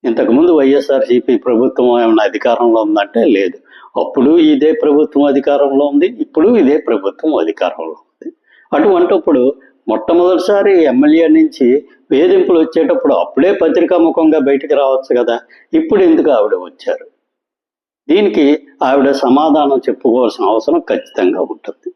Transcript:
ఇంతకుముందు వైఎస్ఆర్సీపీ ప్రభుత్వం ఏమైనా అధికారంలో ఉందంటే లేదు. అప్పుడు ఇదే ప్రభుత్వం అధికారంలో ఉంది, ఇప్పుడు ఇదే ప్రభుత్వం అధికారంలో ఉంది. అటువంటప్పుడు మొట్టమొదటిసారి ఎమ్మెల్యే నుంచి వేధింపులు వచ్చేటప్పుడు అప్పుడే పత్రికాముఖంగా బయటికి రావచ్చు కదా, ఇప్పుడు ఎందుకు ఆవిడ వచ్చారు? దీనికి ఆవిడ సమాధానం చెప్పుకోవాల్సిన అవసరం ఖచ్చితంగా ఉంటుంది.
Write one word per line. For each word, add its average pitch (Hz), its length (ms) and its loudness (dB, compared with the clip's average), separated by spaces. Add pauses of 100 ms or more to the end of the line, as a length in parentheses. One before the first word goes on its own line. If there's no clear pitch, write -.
ఇంతకుముందు 123 480 0
వైఎస్ఆర్సీపీ 135 840 0
ప్రభుత్వం 123 640 0
ఏమైనా 110 220 2
అధికారంలో 113 560 0
ఉందంటే 104 440 -2
లేదు. 95 340 -2 (420)
అప్పుడు 143 380 0
ఇదే 156 340 2
ప్రభుత్వం 147 520 0
అధికారంలో 143 640 0
ఉంది, 143 200 0
ఇప్పుడు 196 420 -2
ఇదే 160 300 2
ప్రభుత్వం 113 580 -4
అధికారంలో 82 640 -4
ఉంది. - 360 -20 (420)
అటువంటప్పుడు 170 800 2 (340)
మొట్టమొదటిసారి 175 960 0
ఎమ్మెల్యే 147 440 2
నుంచి 151 560 2 (280)
వేధింపులు 175 500 2
వచ్చేటప్పుడు 156 600 0
అప్పుడే 165 280 0 (120)
పత్రికాముఖంగా 165 760 0 (100)
బయటికి 143 260 -2
రావచ్చు 135 440 -2
కదా, 117 180 -2 (420)
ఇప్పుడు 202 300 -2
ఎందుకు 147 280 2
ఆవిడ 107 180 0 (140)
వచ్చారు? - 380 -10 (1000)
దీనికి 359 380 0 (420)
ఆవిడ 139 220 0 (140)
సమాధానం 143 640 0
చెప్పుకోవాల్సిన 120 680 -2
అవసరం - 280 -2 (100)
ఖచ్చితంగా - 520 -4 (100)
ఉంటుంది. - 440 -16